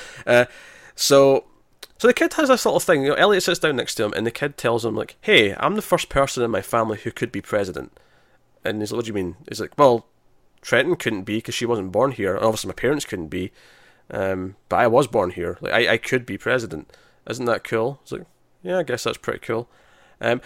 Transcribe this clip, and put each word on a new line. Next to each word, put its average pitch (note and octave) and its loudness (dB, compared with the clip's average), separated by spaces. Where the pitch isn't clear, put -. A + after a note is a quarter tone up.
uh, A#2+ 6
so, C#3 6
so A3 4
the B3 6
kid - 0
has D4+ 0
this B3 4
little E3+ 2
thing. D#3 2
You C#3 2
know, C#3+ 2
Elliot F#3+ 4
sits F3 -2
down D3+ 0
next - -4
to A#2 -2
him, G#2 -4
and G#2+ -2
the A#2 -2
kid C#3+ -6
tells A#2 -2
him, A2 -2
like, - -8
"Hey, A#2 4
I'm E3+ 0
the G#3+ -2
first - -2
person C3+ 0
in A#2 -2
my G2 -2
family A2 -2
who A2 -8
could - -6
be G2 -8
president." F#2 -6
And G#2+ -4
he's G#2 -6
like, A2 -4
"What A#2 -4
do A2+ -10
you G#2+ -8
mean?" F#2 -4
He's A2 -12
like, F#2+ -8
"Well, B2 6
Trenton C#3+ 2
couldn't G#2+ -4
be G#2+ -4
'cause - -10
she A#2+ -4
wasn't G#2 -2
born A#2+ 2
here, G2 -2
and G#2+ -2
obviously A2 0
my F2+ -8
parents C#3 -2
couldn't E2+ -8
be, F#2 -6
um, F#2+ -4
but F2+ 0
I A#2+ 4
was B2 4
born F#2+ 0
here. F2 -6
Like, - -4
I, A2+ 4
I A#2 2
could B2 -2
be F#2+ -8
president. A2 -4
Isn't A#2+ -6
that A2+ 0
cool?" A#2+ -4
It's - -16
like, - -10
"Yeah, F3+ -4
I F3 -2
guess B2 -4
that's A2+ -4
pretty - -8
cool." A#2 -6
Um, A#2 0